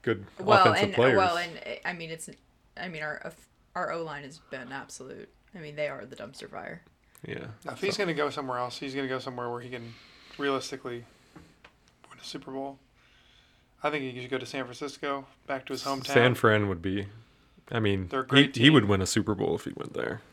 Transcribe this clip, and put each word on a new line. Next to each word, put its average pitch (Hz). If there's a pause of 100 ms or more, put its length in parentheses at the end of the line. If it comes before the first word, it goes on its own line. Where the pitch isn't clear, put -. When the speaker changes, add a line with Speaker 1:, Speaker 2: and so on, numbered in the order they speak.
Speaker 1:
good 101 (140)
Speaker 2:
Well, 196
Speaker 1:
offensive -
Speaker 2:
and, 196
Speaker 1:
players. 135
Speaker 2:
well, 180
and, 175 (320)
I 175
mean, 165
it's, 160 (480)
I 180
mean, 160
our, 151 (420)
our 180
O-line 156
has 143 (100)
been 127
absolute. - (260)
I 190
mean, 147
they 147
are 135
the 131
dumpster -
fire. - (460)
Speaker 1:
Yeah. - (180)
Speaker 3:
Now, 135
if -
he's 190
Speaker 1:
So 208
Speaker 3:
gonna 170
go 147
somewhere 127
else, 123
he's 135
gonna 139
go 131
somewhere 123
where 120
he 123
can 117 (440)
realistically 131 (1040)
win -
a -
Super 135
Bowl. 135 (1040)
I 147
think 135
he 123
should 131
go 135
to 123
San 135
Francisco, 139 (180)
back 135
to 135
his 131
hometown. 139
Speaker 1:
San 123
Fran 107
would 85
be, 98 (640)
I 117
mean, 98
Speaker 3:
They're -
a -
Speaker 1:
he, -
Speaker 3:
great 139
Speaker 1:
he 127
would 139
Speaker 3:
team. 101
Speaker 1:
win 95
a 95
Super 107
Bowl 92
if -
he -
went -
there. 98 (120)